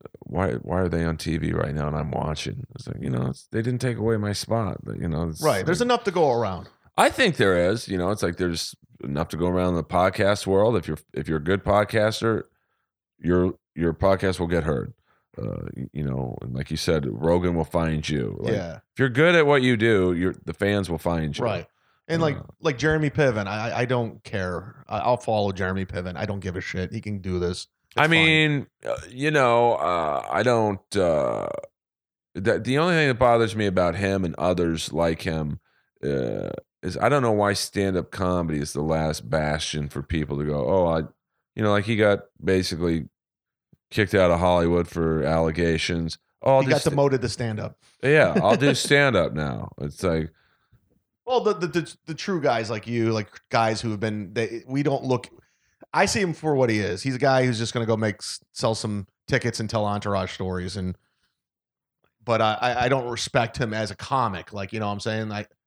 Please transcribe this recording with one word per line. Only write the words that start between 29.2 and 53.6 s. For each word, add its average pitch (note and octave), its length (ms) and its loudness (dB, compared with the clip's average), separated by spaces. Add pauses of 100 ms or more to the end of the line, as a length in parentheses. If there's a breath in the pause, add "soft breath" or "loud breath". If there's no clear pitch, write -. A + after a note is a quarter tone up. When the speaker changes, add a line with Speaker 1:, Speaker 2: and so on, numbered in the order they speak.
Speaker 1:
know, A#2+ 440 4
uh, D2+ 560 -2
I F2 120 0
don't, A2 540 0
uh, C2+ 520 2 (840)
the, F#2+ 240 0
the B2 200 0
only F3 160 2
thing D#3 140 4
that A#2 100 0
bothers A#2 360 4
me G#2+ 120 0
about F2+ 300 2
him G2 280 0
and E2 120 -2
others E2+ 560 0
like E2 300 0
him, D#2 380 -4 (420)
uh, A1+ 480 -4 (320)
is F2+ 160 -4
I A#2 120 2
don't C#3+ 120 2
know A#2 100 2
why G2+ 200 2
stand-up F#2+ 580 -2
comedy F2 500 -2
is C#2+ 120 -6
the - 100 -4
last D#2 480 -2
bastion D2+ 580 -2
for C#2+ 140 -8
people D2 360 -4
to D2 60 -4
go, C#2+ 220 -2
"Oh, F2+ 220 2
I," E2 100 2 (560)
you A2+ 80 -4
know, G#2+ 80 2
like, G2+ 140 2
he A2+ 120 -2
got G#2 240 4 (220)
basically E2+ 640 0 (840)
kicked G#2 240 0
out F#2 180 6
of E2+ 80 2
Hollywood F2 480 4
for D#2+ 340 0
allegations. E2 960 0 (240)
"Oh, C3+ 140 4
I'll C3+ 40 6
Speaker 2:
He B2+ 60 2
Speaker 1:
do C3+ 60 2
Speaker 2:
got D3 80 2
Speaker 1:
sta-" D3+ 100 0
Speaker 2:
demoted C#3 300 2
to A#2+ 80 -2
stand-up. G#2+ 500 -6 (240 soft breath)
Speaker 1:
Yeah, C#3 400 4
"I'll G#3+ 140 6
do C#3 180 4
Speaker 2:
<laughs> - 0 -
Speaker 1:
stand-up C3+ 600 2
now." C2+ 360 -6 (120)
It's C#2+ 200 -8
like, D#2+ 300 0 (920)
Speaker 2:
Well, B3 180 0
the, G3+ 120 2
the, F3 140 -4
the, D#3+ 280 -4 (100)
the D#3+ 80 -10
true F3+ 260 -4
guys A#2 300 0
like G#2+ 180 -6
you, A2+ 240 2
like, A2 160 -2 (220)
guys A2 300 2